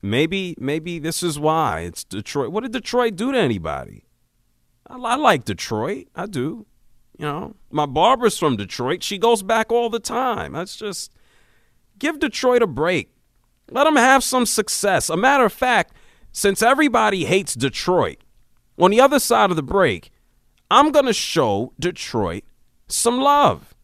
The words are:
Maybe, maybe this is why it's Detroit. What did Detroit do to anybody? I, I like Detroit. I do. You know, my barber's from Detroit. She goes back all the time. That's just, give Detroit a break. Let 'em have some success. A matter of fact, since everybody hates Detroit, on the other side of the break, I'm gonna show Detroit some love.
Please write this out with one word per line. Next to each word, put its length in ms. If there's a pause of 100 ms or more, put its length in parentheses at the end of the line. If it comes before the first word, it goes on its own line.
Maybe, 540
maybe 400
this 240
is 160
why 400
it's 240
Detroit. 480
What 120
did 100
Detroit 420
do 160
to 60
anybody? 680 (840)
I, 120
I 180
like 300
Detroit. 680
I 120
do. 400 (520)
You 80
know, 300 (160)
my 140
barber's 520
from 200
Detroit. 440
She 160
goes 240
back 300
all 180
the 120
time. 500
That's 240
just, 380 (840)
give 220
Detroit 420
a 60
break. 440 (600)
Let 160
'em 80
have 300
some 200
success. 640
A 60
matter 300
of 80
fact, 400 (400)
since 280
everybody 600
hates 300
Detroit, 640 (600)
on 140
the 80
other 200
side 320
of 40
the 80
break, 480 (580)
I'm 220
gonna 220
show 680
Detroit 640 (440)
some 320
love. 540 (100)